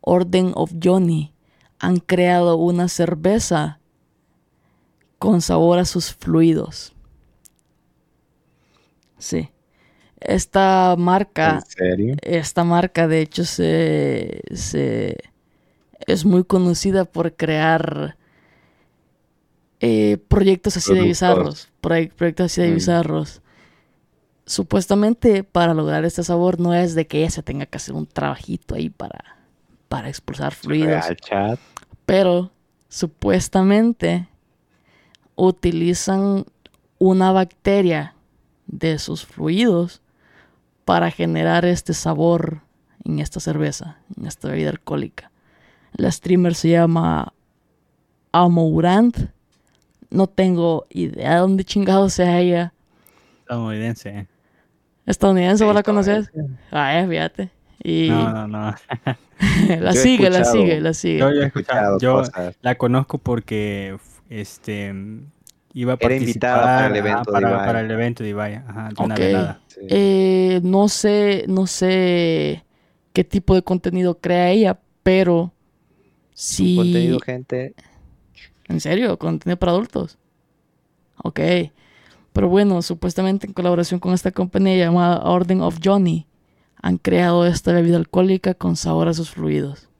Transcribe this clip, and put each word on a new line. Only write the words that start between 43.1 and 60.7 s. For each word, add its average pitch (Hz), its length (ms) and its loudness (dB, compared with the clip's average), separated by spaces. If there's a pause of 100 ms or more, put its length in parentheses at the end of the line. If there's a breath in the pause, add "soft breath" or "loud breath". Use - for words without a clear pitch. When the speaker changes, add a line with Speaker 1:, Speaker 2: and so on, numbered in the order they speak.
Speaker 1:
esta 147 220 -8
cerveza, 151 580 -6 (180)
en 165 100 -12
esta 151 220 -12
bebida 151 220 -4
alcohólica. - 640 -10 (600 soft breath)
La - 180 -2
streamer 175 420 2
se 160 160 -2
llama 170 640 2 (960)
Amourant. 175 840 2 (920)
No 190 180 0
tengo 170 640 0
idea 160 440 -4
de 170 60 4
dónde 190 240 2
chingado 196 440 2
sea 175 300 2
ella. 175 340 0 (680 soft breath)
Speaker 3:
Estadounidense, 113 680 -6
eh. 101 160 -12 (800)
Speaker 1:
¿Estadounidense? 196 580 2
¿Vos 208 100 4
la 208 80 4
conoces? 208 440 0
Speaker 2:
Estadounidense. 143 440 -10
Speaker 1:
Ah, 147 300 0
eh, 190 80 -2
fíjate. 165 420 -6 (320)
Y 165 260 0
Speaker 3:
No, 113 240 0
no, 110 140 -6
no. 107 320 -6
<laughs> 123 380 -8 (220)
Speaker 1:
<laughs> 180 420 2
la 180 120 0
Speaker 2:
Yo 247 80 4
he - 20 4
Speaker 1:
sigue, 202 280 6
la 180 80 2
Speaker 2:
escuchado. 180 140 4
Speaker 1:
sigue, 175 280 2